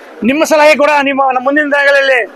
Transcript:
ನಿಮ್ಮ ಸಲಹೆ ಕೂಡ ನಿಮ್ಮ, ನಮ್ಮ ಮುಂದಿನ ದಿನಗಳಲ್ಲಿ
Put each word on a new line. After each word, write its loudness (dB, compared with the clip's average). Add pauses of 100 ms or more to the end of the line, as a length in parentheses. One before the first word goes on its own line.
(260)
ನಿಮ್ಮ 0
ಸಲಹೆ 2
ಕೂಡ 0 (120)
ನಿಮ್ಮ, -2 (120)
ನಮ್ಮ -2
ಮುಂದಿನ 0
ದಿನಗಳಲ್ಲಿ 0 (160)